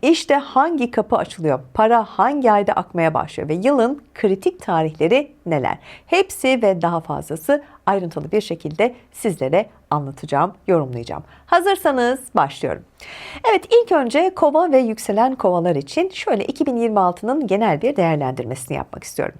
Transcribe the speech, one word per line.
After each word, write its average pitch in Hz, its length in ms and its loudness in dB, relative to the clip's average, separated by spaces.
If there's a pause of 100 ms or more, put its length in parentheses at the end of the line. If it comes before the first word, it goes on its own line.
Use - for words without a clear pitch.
İşte 294 340 2
hangi 277 560 0
kapı 220 240 0
açılıyor? 151 440 -2 (140)
Para 220 300 4
hangi 254 480 0
ayda 208 220 2
akmaya 165 400 0
başlıyor? - 360 -4
Ve 156 40 0
yılın 254 480 0 (120)
kritik 196 480 -2
tarihleri 165 720 0 (140)
neler? 151 320 -2 (300)
Hepsi 381 400 0 (140)
ve 190 200 2
daha 170 180 0
fazlası 156 640 -4 (220)
ayrıntılı 170 460 -2
bir 208 100 0
şekilde 170 540 -4 (160)
sizlere 170 540 -2 (260)
anlatacağım, 143 600 -2 (140)
yorumlayacağım. 127 560 -2 (220)
Hazırsanız 311 720 0 (160)
başlıyorum. 143 480 -2 (680)
Evet, 392 140 0 (160)
ilk 453 100 0
önce 311 440 2
Kova 311 360 4
ve 262 80 6
yükselen 226 560 0
Kovalar 175 400 2
için 320 340 -2
şöyle 254 360 -2
iki - 200 -2
bin 247 120 -2
yirmi 226 220 2
altının 208 480 0
genel 185 340 0
bir 277 140 0
değerlendirmesini 135 840 -2
yapmak - 260 -12
istiyorum. - 360 -8